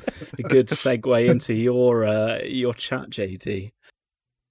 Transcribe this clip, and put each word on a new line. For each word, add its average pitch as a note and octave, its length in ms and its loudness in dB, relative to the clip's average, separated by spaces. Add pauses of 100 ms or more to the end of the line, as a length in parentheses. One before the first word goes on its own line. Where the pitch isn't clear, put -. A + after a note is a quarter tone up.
(380)
a B2 40 -8
good C3 260 4
segue A#2+ 600 2
into B2 260 2
your, A#2+ 520 2
uh, G#2+ 360 0
your A#2+ 320 -4
chat, - 360 -8
J F#2 260 -6
D. G2 360 -8 (800)